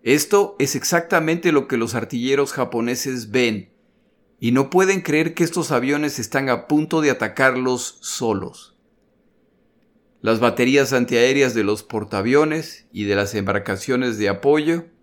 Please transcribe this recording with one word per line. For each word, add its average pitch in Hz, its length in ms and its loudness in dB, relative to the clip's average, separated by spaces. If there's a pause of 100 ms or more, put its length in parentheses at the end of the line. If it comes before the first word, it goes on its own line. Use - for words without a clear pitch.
Esto 151 560 2
es 135 160 0
exactamente 170 760 0
lo 139 160 2
que 131 80 -2
los 113 180 -2
artilleros 127 580 -2
japoneses 123 800 -4
ven, 113 400 0 (680)
y 117 100 0
no 135 200 2
pueden 190 320 4
creer 160 320 0
que 175 100 2
estos 156 260 -4
aviones 143 480 0
están 135 300 -4
a 123 180 -2
punto 156 340 0
de 151 100 4
atacarlos 127 920 0
solos. - 760 -6 (1400)
Las 113 200 0
baterías 131 520 2
antiaéreas 123 600 2
de 113 80 0
los 104 220 -2
portaaviones 123 1080 -2
y 104 120 -6
de 101 100 2
las 101 220 0
embarcaciones 104 840 -2
de 104 100 0
apoyo 151 580 0 (160)